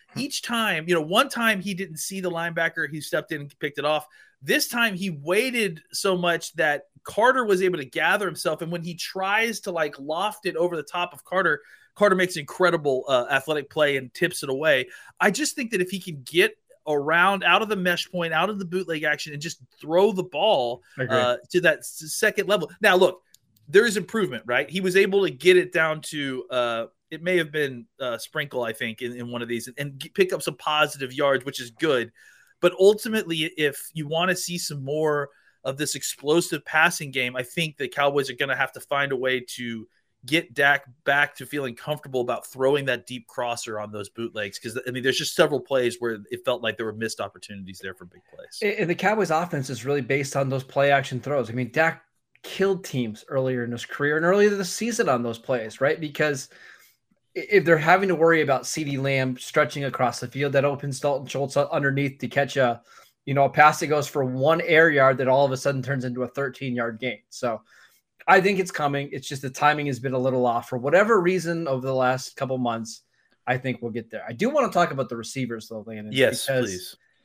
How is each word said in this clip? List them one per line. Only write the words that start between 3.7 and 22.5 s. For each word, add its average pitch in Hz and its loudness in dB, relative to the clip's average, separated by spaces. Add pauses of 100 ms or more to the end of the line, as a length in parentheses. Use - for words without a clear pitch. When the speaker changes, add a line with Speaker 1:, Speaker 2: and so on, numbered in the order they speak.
Speaker 2:
it 139 -2
off. 151 -2 (340)
This 240 0
time 233 0
he 185 -4
waited 190 0 (100)
so 190 0
much 170 -2
that 151 0 (200)
Carter 254 2
was 196 2
able 180 0
to 135 -6
gather 180 0
himself. 156 -4
And 165 -6
when 170 -6
he 170 -10
tries 202 -2
to, 196 -6
like, 156 -2
loft 165 -6
it 165 -4
over 170 0
the 147 -6
top 175 -6
of 143 -20
Carter, 175 0 (340)
Carter 202 4
makes 180 0
an 156 -6
incredible, 147 2
uh, 127 4
athletic 143 -2
play 143 2
and 127 -8
tips - -2
it 139 -4
away. 135 2 (300)
I 196 4
just 285 -2
think 240 -6
that 190 -2
if 180 -4
he 190 -6
can 151 -12
get 190 2 (320)
around 165 2
out 185 4
of 208 -4
the 214 -2
mesh 180 0
point, 170 -4
out 165 0
of 208 -6
the 196 -8
bootleg 165 -4
action, 151 -2
and 147 -10
just 160 -10 (180)
throw 180 4
the 185 -2
ball, 147 0 (140)
Speaker 1:
Agree. 131 0
Speaker 2:
uh, 123 2 (120)
to 175 2
that 160 4
s-, - -12
second 202 0
level. 190 0 (100)